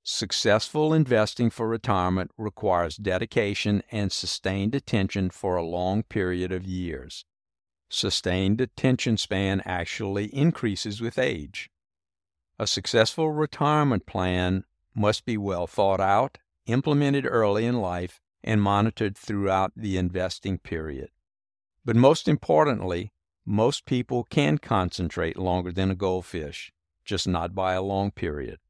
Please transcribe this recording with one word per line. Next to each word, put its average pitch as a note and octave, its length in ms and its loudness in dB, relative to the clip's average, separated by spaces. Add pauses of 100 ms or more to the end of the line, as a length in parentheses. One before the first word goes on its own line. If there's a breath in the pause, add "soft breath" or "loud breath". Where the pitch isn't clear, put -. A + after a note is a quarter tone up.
Successful A2+ 920 0
investing A#2+ 560 4
for A2+ 180 -4
retirement F#2 680 0
requires F#2 580 0
dedication G#2 960 0
and G2+ 180 -2
sustained G2 640 -4
attention G2 560 -2
for F2+ 280 -2
a E2+ 80 -2
long F2+ 380 0
period F2+ 500 -2
of F#2 100 -6
years. F2 640 -8 (640)
Sustained F#2+ 720 0
attention B2+ 560 0
span G2 480 -2
actually G2 680 -4
increases A#2 680 0
with A2+ 180 -4
age. D#2 500 -4 (880)
A G#2+ 80 -2
successful A#2 640 2
retirement D3+ 760 2
plan F#2 580 0 (360)
must G#2 260 2
be A2+ 120 -2
well F#2 300 -4
thought G2 320 2
out, G2+ 400 2 (260)
implemented C#3 580 2
early A2 440 2
in B2 120 0
life, F2+ 400 -4 (240)
and A2 160 2
monitored G2+ 560 2
throughout F#2+ 600 0
the G#2 200 -4
investing F#2 640 -2
period. D#2 520 -8 (760)
But A2+ 100 0
most C3+ 320 6
importantly, A2+ 840 2 (340)
most A2 400 2
people B2 380 -2
can D3 340 2
concentrate F2+ 800 -2
longer F2+ 340 -2
than F#2+ 200 0
a F#2 40 0
goldfish, F2+ 800 -4 (320)
just G2 220 -2
not F2+ 260 -2
by F#2 200 0
a F#2 100 0
long G2 260 0
period. D2 480 -6 (120)